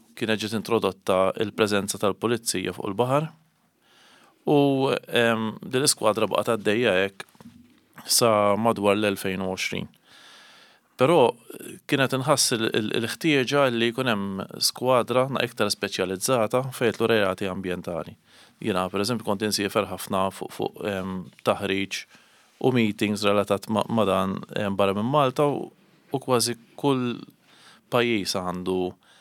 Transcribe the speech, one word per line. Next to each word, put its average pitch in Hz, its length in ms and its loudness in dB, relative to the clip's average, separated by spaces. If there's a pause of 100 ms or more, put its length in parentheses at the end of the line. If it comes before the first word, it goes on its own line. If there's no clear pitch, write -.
(180)
kienet 107 240 0
ġiet 110 160 -4
introdotta 95 800 0
il-preżenza 101 640 -2
tal-pulizija 98 720 -2
fuq - 160 -8
il-baħar 127 380 0 (1200)
u, 147 80 6 (480)
em, 113 460 0 (100)
din 127 220 -2
l-iskwadra 107 420 2
baqgħet 104 300 0
għaddejja 107 420 2
hekk 98 240 -2 (880)
sa 120 200 4 (280)
madwar 104 400 2
l-elfejn 98 460 -2
u 95 80 -4
għoxrin. 98 340 -6 (1120)
Però 135 300 6 (580)
kienet 135 320 2
inħass 131 380 2
il-, 113 180 0
il-, 113 240 0
il-ħtieġa 135 720 2
li 117 220 0
jkun 127 180 -2
hemm 98 320 -2 (240)
skwadra 123 640 2
na 120 160 0
iktar 107 240 -2
speċjalizzata 104 920 -2 (100)
fejn 117 160 0
jitlu 113 220 0
reati 101 340 0
ambjentali. 90 720 -6 (500)
Jiena, 92 240 0
per 101 160 0
eżempju, 113 240 -4
kont 104 160 0
insiefer 101 460 0
ħafna 95 320 -2 (100)
fuq, - 240 -12
fuq, - 320 -6
em, 95 320 -6 (240)
taħriġ 98 560 -2 (640)
u 127 80 4
meetings 104 560 0
relatat 101 400 0
ma, 107 160 2
ma 110 240 2
dan, 95 300 0 (180)
em, 101 160 -4
barra 98 240 2
minn 107 80 -2
Malta 143 400 2
u, - 240 -4 (400)
u 135 160 -4
kważi 120 320 0 (160)
kull 127 400 0 (720)
pajjiż 117 480 0
għandu, 90 460 -2 (400)